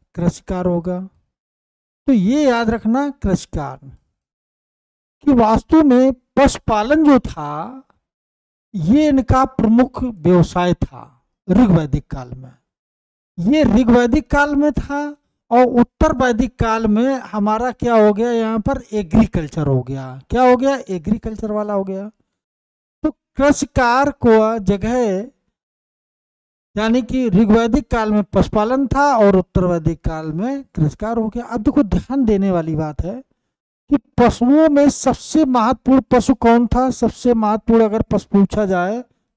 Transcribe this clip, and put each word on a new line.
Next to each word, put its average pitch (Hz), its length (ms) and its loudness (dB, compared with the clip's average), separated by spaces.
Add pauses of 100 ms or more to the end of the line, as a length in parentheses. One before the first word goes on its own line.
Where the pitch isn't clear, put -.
(160)
कृषिकार 180 500 -4
होगा। 180 440 -4 (1000)
तो 277 60 2
ये 247 360 2
याद 233 200 0
रखना, 240 400 -2
कृषिकार, 165 680 -6 (1400)
कि 285 120 2
वास्तु 233 500 2
में 254 300 4
पशुपालन 262 880 0
जो 277 160 6
था, 160 640 -10 (920)
ये 247 340 2
इनका 269 360 2
प्रमुख 240 580 0
व्यवसाय 180 680 0
था - 520 -10 (240)
ऋग्वैदिक 165 580 2
काल 123 260 -14
में। 127 200 -20 (840)
ये 277 240 2
ऋग्वैदिक 240 680 2
काल 285 240 0
में 294 180 2
था 294 440 -6 (340)
और 247 140 6
उत्तर 254 500 0
वैदिक 247 440 -2
काल 226 280 -2
में 233 260 0
हमारा 220 580 -4
क्या 226 360 2
हो 208 60 2
गया? 226 180 -2
यहाँ 226 280 -2
पर 269 240 -4 (100)
agriculture 175 760 -2
हो 135 140 0
गया। 131 480 -12
क्या 254 200 2
हो 247 80 4
गया? 269 200 -2 (120)
agriculture 214 600 -6
वाला 208 220 -6
हो 196 100 -2
गया। 190 280 -10 (920)
तो 311 80 -2
कृषिकार 269 1000 -2
को 220 460 2
जगह, 202 680 -2 (1500)
यानी 226 240 0
कि 254 280 -4
ऋग्वैदिक 220 600 2
काल 220 200 -2
में 214 120 0
पशुपालन 226 640 -2
था 277 300 0
और 202 180 4
उत्तर 185 300 0
वैदिक 165 360 -4
काल 160 300 -8
में 254 320 -6
कृषिकार 214 540 -4
हो 220 120 -4
गया। 233 160 -10
अब 233 160 -8
देखो, 285 220 0
ध्यान 240 420 -2
देने 196 260 0
वाली 160 240 -4
बात 151 260 -6
है 226 220 -8 (680)
कि 285 80 0
पशुओं 262 720 2
में 285 200 4
सबसे - 560 -2
महत्वपूर्ण 254 560 2
पशु 254 320 0
कौन 233 340 2
था? 254 220 0
सबसे 240 440 -2
महत्वपूर्ण 220 520 2
अगर 214 160 -2
पशु - 300 -4
पूछा 202 340 2
जाए, 190 360 -2 (360)